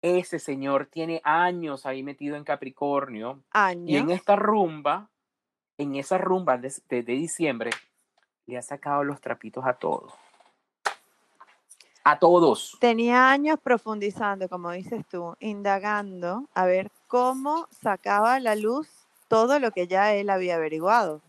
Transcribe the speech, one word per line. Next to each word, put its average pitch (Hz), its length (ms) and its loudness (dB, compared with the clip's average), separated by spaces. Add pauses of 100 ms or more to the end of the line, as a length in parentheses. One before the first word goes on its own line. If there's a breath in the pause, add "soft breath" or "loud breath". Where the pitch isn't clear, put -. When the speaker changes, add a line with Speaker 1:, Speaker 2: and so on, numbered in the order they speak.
Speaker 1:
Ese 175 380 0
señor 139 480 -2
tiene 165 360 -6
años 165 600 0
ahí 135 180 -6
metido 143 320 -8
en 147 80 -12
Capricornio. 139 1080 -6
Speaker 2:
¿Años? 185 380 0
Speaker 1:
Y 147 80 2
en 147 140 0
esta 196 240 4
rumba, 190 720 0 (680)
en 143 180 -4
esa 139 220 -2
rumba 185 400 0
de, 131 160 -8 (160)
de, 123 140 -2
de 120 100 -4
diciembre, 135 580 -4 (760)
le 123 120 -10
ha 120 40 -8
sacado 143 420 -4
los 143 180 -6
trapitos 123 440 -10
a 127 80 2
todos. - 400 -4 (1900 soft breath)
A 147 140 6
todos. 170 600 6
Speaker 2:
Tenía 240 500 6
años 285 320 2
profundizando, 208 840 -2
como 175 220 -8
dices 190 360 -10
tú, 175 320 -10
indagando 202 1120 -4
a 185 120 0
ver 185 260 0 (160)
cómo 262 640 -2 (120)
sacaba 208 520 0
a 269 80 2
la 220 140 0
luz 226 340 -2 (400)
todo 233 280 4
lo 240 140 0
que 175 160 -2
ya 196 260 2
él 202 160 0
había 185 260 0
averiguado. 165 720 0